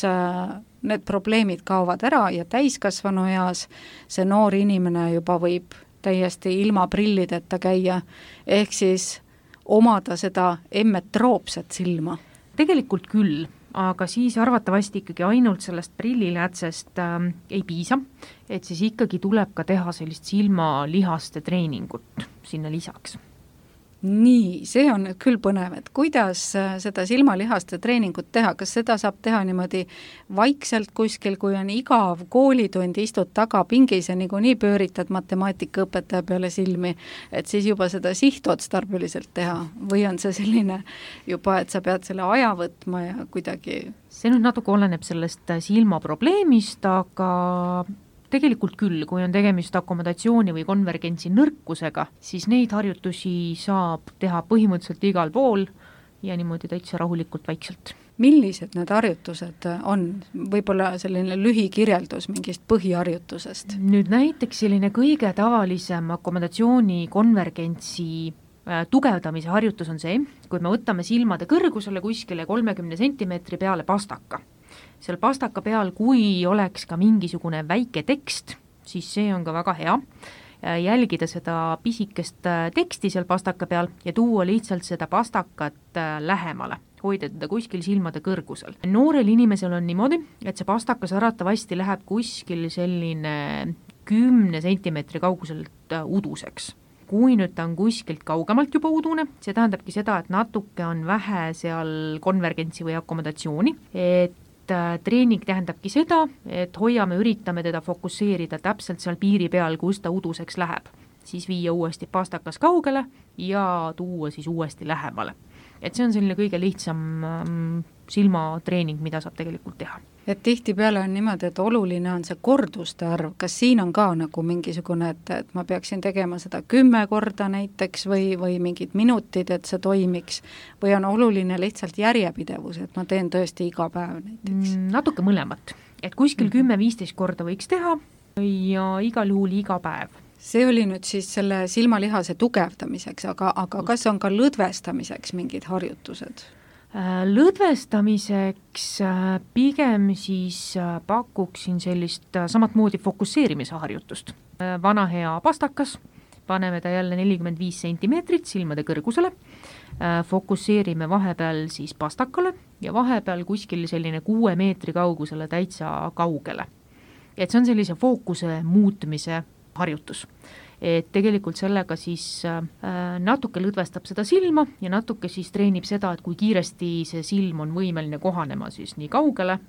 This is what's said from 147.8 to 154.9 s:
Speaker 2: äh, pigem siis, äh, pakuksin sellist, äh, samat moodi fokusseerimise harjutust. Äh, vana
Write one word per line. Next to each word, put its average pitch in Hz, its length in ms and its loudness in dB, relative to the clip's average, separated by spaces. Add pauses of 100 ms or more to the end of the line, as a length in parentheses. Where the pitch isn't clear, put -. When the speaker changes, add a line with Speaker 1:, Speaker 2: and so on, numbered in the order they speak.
Speaker 2:
äh, 185 400 0 (120)
pigem 240 640 4
siis, 185 640 -6
äh, 170 300 -4
pakuksin 185 720 -4
sellist, 175 440 -4 (120)
äh, 175 120 -2
samat 220 280 4
moodi 214 220 4
fokusseerimise 190 800 0
harjutust. - 560 -10 (300)
Äh, 180 200 -4
vana 202 260 4